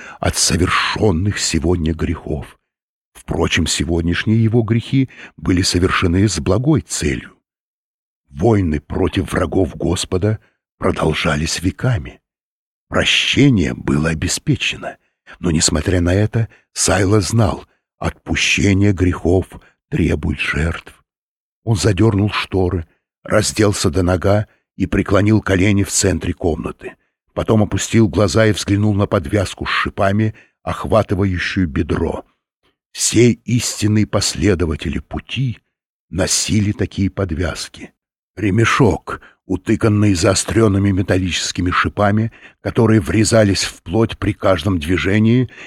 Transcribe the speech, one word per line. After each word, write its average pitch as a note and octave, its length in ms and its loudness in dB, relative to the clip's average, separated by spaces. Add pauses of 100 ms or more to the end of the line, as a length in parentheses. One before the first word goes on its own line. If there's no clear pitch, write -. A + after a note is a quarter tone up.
(200)
от E2+ 160 -2
совершенных F#2 1040 0
сегодня E2 540 0
грехов". D#2+ 680 -6 (540)
Впрочем, E2+ 540 -2
сегодняшние E2+ 760 0
его A2+ 200 2
грехи A#2 460 0 (280)
были F2+ 240 0
совершены F#2 680 2
с F#2 120 -2
благой A#2+ 420 0
целью. - 560 -6 (920)
Войны E2+ 500 2
против - 520 -2
врагов F2+ 440 -2
Господа F#2 640 -2 (380)
продолжались D#2+ 840 -2
веками. F#2 600 -4 (680)
Прощение G#2 840 2
было D2 340 -2
обеспечено, - 880 -4 (420)
но, F2+ 120 -2
несмотря D#2+ 500 0
на F2 120 2
это, A2 360 0 (240)
Сайло G2 480 2
знал, G#2+ 440 0 (320)
отпущение - 960 0
грехов F2+ 560 0 (420)
требует E2 500 -2
жертв. - 640 -6 (600)
Он A2+ 120 0
задернул G#2 540 2
шторы, F#2 580 -2 (360)
разделся G#2 680 0
до F2+ 140 0
нога G2 440 2 (280)
и F#2+ 120 -4
преклонил G2+ 540 2
колени G2 420 2
в - 80 -6
центре F2 420 0
комнаты. - 640 -6 (380)
Потом G#2+ 300 2
опустил G#2 460 2
глаза G#2 380 2
и G#2+ 40 2
взглянул G2+ 420 0
на G2 140 0
подвязку F#2 580 -2
с - 40 -6
шипами, G#2 680 -2 (280)
охватывающую F#2+ 1040 0
бедро. D#2 580 -2 (680)
Все A#2 400 4
истинные G#2+ 720 0
последователи D#2+ 960 -2
пути - 600 -8 (500)
носили G2+ 640 0
такие G2 360 -2
подвязки. - 840 -6 (420)
Ремешок, G#2+ 840 2 (260)
утыканный G#2 680 2
заостренными G2 800 2
металлическими F#2 800 -2
шипами, G#2 600 0 (300)
которые A2 400 2
врезались G#2 640 2
в - 180 -10
плоть A2 360 -2
при G#2 160 -4
каждом F#2+ 460 0
движении G2+ 720 2 (180)